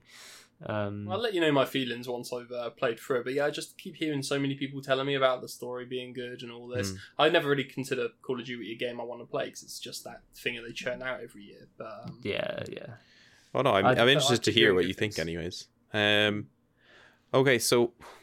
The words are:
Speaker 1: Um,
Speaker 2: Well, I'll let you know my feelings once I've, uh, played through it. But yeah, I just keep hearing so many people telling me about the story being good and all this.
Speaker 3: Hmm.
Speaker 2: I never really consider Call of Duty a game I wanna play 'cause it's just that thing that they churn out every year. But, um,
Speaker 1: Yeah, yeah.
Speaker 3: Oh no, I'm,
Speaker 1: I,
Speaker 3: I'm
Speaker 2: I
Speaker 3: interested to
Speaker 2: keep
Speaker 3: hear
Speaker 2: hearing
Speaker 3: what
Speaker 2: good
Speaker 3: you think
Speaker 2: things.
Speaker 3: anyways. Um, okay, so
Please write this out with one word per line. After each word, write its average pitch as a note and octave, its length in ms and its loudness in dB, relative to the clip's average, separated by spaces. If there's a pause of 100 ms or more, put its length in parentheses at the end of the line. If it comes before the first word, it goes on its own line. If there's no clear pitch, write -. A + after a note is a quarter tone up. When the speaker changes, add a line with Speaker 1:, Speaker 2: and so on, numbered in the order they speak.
(640)
Speaker 1:
Um, G#2 400 -4
Speaker 2:
Well, F#3 120 -4
I'll A3+ 60 -2
let A3 100 -2
you F3 80 2
know D#3 100 4
my C3+ 140 6
feelings B2 420 -4
once B2 240 -6
I've, A#2+ 200 -8
uh, A#2+ 180 -6
played A#2 300 -2
through B2+ 220 -2
it. - 40 -10
But B2+ 80 -4
yeah, C#3+ 120 0
I D3+ 40 2
just - 280 -10
keep D#3+ 180 -14
hearing D3 280 -2
so C#3 160 -2
many C#3 160 0
people C3+ 260 -8
telling C3+ 260 0
me C#3 80 0
about B2+ 260 4
the A#2+ 80 -12
story B2 360 -8
being B2+ 280 -8
good B2 300 -10
and A#2 80 -12
all A#2+ 180 -14
this. A#2+ 220 -4
Speaker 3:
Hmm. F#2 60 -10 (200)
Speaker 2:
I D3+ 120 6
never D#3+ 200 4
really C3+ 160 2
consider B2+ 440 -4 (120)
Call B2 180 -4
of A#2 60 -8
Duty A#2+ 260 -10
a A#2 40 -6
game A#2+ 260 -6
I - 20 -8
wanna A#2+ 220 -10
play C3+ 240 -4
'cause - 140 -18
it's - 160 -14
just - 260 -12
that A#2 160 -14 (140)
thing A#2+ 200 -4
that A#2 100 -10
they A#2+ 60 -12
churn B2 300 -6
out B2+ 200 -6
every G#2+ 220 -16
year. - 240 -20 (100)
But, A2 280 -12
um, - 180 -14
Speaker 1:
Yeah, - 460 -4
yeah. - 240 -12 (600)
Speaker 3:
Oh B2+ 80 2
no, C3 120 4
I'm, G2 120 6
Speaker 1:
I, B2 80 6
Speaker 3:
I'm A#2+ 140 6
Speaker 2:
I C3 40 8
Speaker 3:
interested C#3+ 320 4
to G#2 80 4
Speaker 2:
keep - 60 -2
Speaker 3:
hear A#2 100 8
Speaker 2:
hearing F#2+ 80 6
Speaker 3:
what F#2 80 6
Speaker 2:
good F2+ 60 2
Speaker 3:
you F#2+ 40 -4
think G#2 220 -2
Speaker 2:
things. E2 120 -2
Speaker 3:
anyways. E2+ 400 -6 (240)
Um, G#2 560 4 (840)
okay, C3 260 6
so A#2+ 340 4 (300)